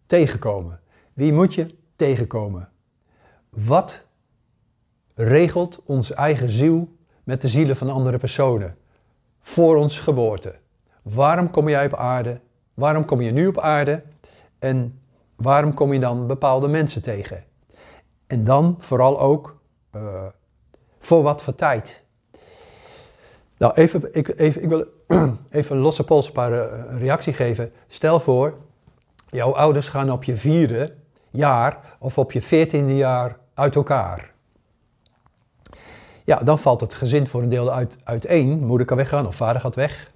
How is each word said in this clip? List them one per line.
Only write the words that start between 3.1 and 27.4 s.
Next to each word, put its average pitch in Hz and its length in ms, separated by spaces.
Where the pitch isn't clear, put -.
Wat 131 560
regelt 165 720
onze 135 280
eigen 139 360
ziel 165 460
met 131 180
de 139 60
zielen 135 280
van 127 140
andere 131 280
personen 123 600
voor 165 360
onze 147 260
geboorte? 113 580
Waarom 156 500
kom 151 180
jij 143 160
op 139 100
aarde? 123 460
Waarom 151 320
kom 127 160
je 117 100
nu 156 160
op 190 120
aarde? 151 440
En 131 420
waarom 143 380
kom 143 200
je 135 60
dan 123 280
bepaalde 131 400
mensen 147 340
tegen? 101 420
En 117 160
dan 147 360
vooral 131 400
ook, 147 400
eh, 98 360
voor 165 180
wat 147 200
voor 131 120
tijd? 131 480
Nou, 117 160
even, 160 400
ik, - 260
even, 156 240
ik 165 60
wil 160 160
<clears throat> 156 300
even 147 260
een 131 60
losse 151 220
pols 147 240
een - 60
paar, 120 200
eh, 117 460
reactie 131 340
geven. 117 380